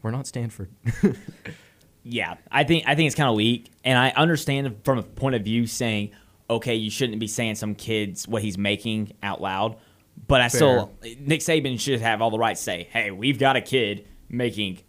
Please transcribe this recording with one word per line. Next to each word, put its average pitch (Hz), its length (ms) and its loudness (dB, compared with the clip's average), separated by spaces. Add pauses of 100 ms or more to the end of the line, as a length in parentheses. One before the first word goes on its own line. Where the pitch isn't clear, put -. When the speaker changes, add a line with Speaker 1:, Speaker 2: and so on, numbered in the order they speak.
Speaker 1:
We're 113 100 -4
not 131 160 -6
Stanford. 117 420 -8 (320)
<laughs> 160 140 2 (840)
Speaker 2:
Yeah, 104 340 -6 (140)
I 147 140 2
think, 160 220 2
I 139 80 4
think 156 140 4
it's 127 60 0
kinda 135 200 2
weak, 113 360 2 (140)
and 127 140 4
I 131 120 6
understand 139 640 0 (100)
from 135 140 2
a 107 40 -4
point - 320 -2
of 113 80 0
view 113 240 0
saying, 107 460 -2 (360)
"Okay, 117 260 0
you 110 160 -2
shouldn't 110 300 -4
be 113 60 -2
saying 110 300 -4
some 107 180 -6
kid's 104 520 -4
what 110 160 -2
he's 104 140 -4
making 104 560 -2 (100)
out 101 200 -6
loud," 98 340 -2 (500)
but 131 140 4
I 120 80 4
Speaker 1:
Fair. 123 100 0
Speaker 2:
still, 123 340 4 (280)
Nick 143 200 0
Saban 135 380 0
should 123 220 0
have 110 220 2
all 113 80 4
the 110 80 -2
right 113 180 2
to - 60 -10
say, 87 280 -6
"Hey, 110 200 0
we've 110 280 -2
got 135 180 4
a 123 40 2
kid 104 460 -2 (240)
making 107 480 -4 (100)